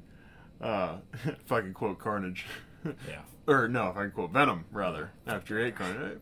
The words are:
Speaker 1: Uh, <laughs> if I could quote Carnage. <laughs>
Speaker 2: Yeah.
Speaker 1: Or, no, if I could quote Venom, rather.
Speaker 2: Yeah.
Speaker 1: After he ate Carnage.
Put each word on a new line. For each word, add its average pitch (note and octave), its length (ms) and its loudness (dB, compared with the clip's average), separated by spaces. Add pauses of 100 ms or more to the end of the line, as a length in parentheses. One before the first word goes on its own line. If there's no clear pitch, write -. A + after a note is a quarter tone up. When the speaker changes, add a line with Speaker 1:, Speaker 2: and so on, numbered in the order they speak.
(600)
Speaker 1:
Uh, G2 440 0
<laughs> - 80 -16 (120)
if - 260 -4
I A2+ 100 4
could F#2+ 120 -4
quote G2 260 0
Carnage. G2 520 -2
<laughs> - 40 -8 (540)
Speaker 2:
Yeah. D3 140 -10 (240)
Speaker 1:
Or, C3 200 8
no, A2+ 220 2
if F#2 80 -2
I G2+ 60 0
could G2 100 -2
quote F2 180 -2
Venom, G#2+ 400 4
rather. E2+ 380 -2 (160)
Speaker 2:
Yeah. A2+ 120 -2
Speaker 1:
After G#2+ 220 -4
he A#2 60 2
ate A#2+ 100 -2
Carnage. G#2 460 -4